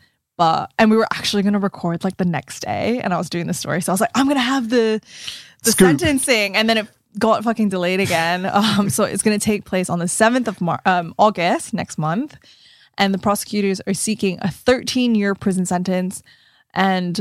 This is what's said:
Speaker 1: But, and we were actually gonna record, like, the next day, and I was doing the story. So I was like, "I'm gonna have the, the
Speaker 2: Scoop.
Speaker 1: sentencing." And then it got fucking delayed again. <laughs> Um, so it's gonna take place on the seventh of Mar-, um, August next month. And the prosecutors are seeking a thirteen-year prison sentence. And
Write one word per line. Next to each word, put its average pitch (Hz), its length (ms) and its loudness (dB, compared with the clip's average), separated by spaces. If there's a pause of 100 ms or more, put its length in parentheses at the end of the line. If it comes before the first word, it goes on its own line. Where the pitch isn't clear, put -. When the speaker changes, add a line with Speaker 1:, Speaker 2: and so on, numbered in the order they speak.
(360)
Speaker 1:
But, 160 440 0
and 220 100 2
we 220 80 4
were 220 160 2
actually - 300 -2
gonna 202 160 0
record, 170 440 -4
like, 190 140 -4
the 185 80 -2
next - 360 -6
day, 107 400 -4
and - 120 -4
I 165 60 -2
was 165 100 -6
doing 170 160 -4
the 165 80 -4
story. 156 280 -4
So 160 100 -2
I - 20 0
was 196 80 0
like, - 140 2
"I'm 269 120 2
gonna 277 120 0
have 254 320 -2
the, 220 280 2 (640)
the 233 100 2
Speaker 2:
Scoop. - 140 6 (120)
Speaker 1:
sentencing." 247 560 2
And 220 120 2
then 226 120 2
it 214 80 -4 (320)
got 220 240 2
fucking 220 260 0
delayed 185 300 0
again. 175 460 0
<laughs> - 80 -2
Um, 202 360 2
so - 140 0
it's 190 180 -2
gonna 214 160 2
take 208 280 -2
place 185 260 -2
on 175 80 -2
the 170 80 -2
seventh 226 400 2
of 202 140 -6
Mar-, 165 260 -2
um, 180 320 0
August 208 560 2
next - 240 -6
month. 175 360 -4 (640)
And 196 160 2
the 196 60 0
prosecutors 202 680 -2
are 196 60 0
seeking 196 480 -2
a 196 100 -2
thirteen-year 233 840 0
prison 185 320 0
sentence. 185 540 -2 (540)
And 185 460 0